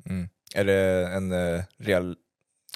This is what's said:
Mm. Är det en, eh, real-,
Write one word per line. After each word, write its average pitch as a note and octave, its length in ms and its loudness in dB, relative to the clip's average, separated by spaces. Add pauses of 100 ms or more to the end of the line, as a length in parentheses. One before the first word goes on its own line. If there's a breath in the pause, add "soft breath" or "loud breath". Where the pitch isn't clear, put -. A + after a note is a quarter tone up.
Mm. F2+ 240 -6 (260)
Är G2+ 100 2
det F#2+ 420 4
en, F#2 240 -4
eh, F2 300 0 (160)
real-, F2+ 380 0 (600)